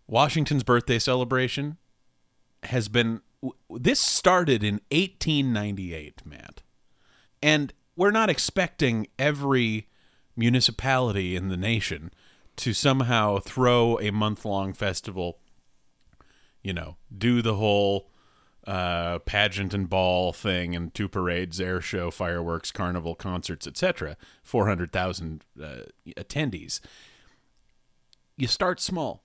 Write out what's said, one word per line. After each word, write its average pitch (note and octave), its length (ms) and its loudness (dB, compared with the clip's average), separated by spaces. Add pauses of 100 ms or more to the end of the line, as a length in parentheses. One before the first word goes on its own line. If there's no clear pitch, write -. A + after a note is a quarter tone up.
Washington's C#3 560 2
birthday A#2+ 380 2
celebration B2+ 760 -2 (880)
has A#2+ 260 -2
been, A2+ 320 0 (220)
w-, B2+ 160 -10 (100)
this D3 300 2
started E3+ 640 4
in G#2 180 0 (120)
eighteen D3+ 600 0
ninety-eight, F#2 720 -4
Matt. - 380 -18 (800)
And D3 300 2 (240)
we're G3 160 4
not A3 180 4
expecting C3+ 760 0 (100)
every C3+ 680 0 (480)
municipality A#2 960 2
in F#2 140 -2
the F#2 80 -2
nation F#2 560 -2 (460)
to A#2 140 -2
somehow A#2 680 2
throw A#2+ 580 4
a G#2 140 -2
month-long G#2 600 -2
festival, F#2 680 -6 (1200)
you F#2+ 100 -4
know, E2 240 -8 (200)
do A#2+ 260 2
the A2 140 0
whole, G2+ 520 2 (580)
uh, F2 540 -2
pageant G2+ 520 0
and G2 160 -2
ball F2+ 440 2
thing F2+ 420 -2
and E2+ 180 -6
two G2+ 160 -4
parades, F2 520 -2
air F2+ 200 -2
show, F2 300 -4
fireworks, E2+ 600 -4
carnival, F2+ 420 -4
concerts, F2+ 500 -6
et - 120 -12
cetera, B2 400 -4 (260)
four G#2+ 240 2
hundred F2 260 0
thousand, E2+ 520 -4 (180)
uh, C2+ 200 -14 (340)
attendees. G#2 640 -6 (1600)
You C3 120 -2
start F#3 320 -2
small, D#3 440 -4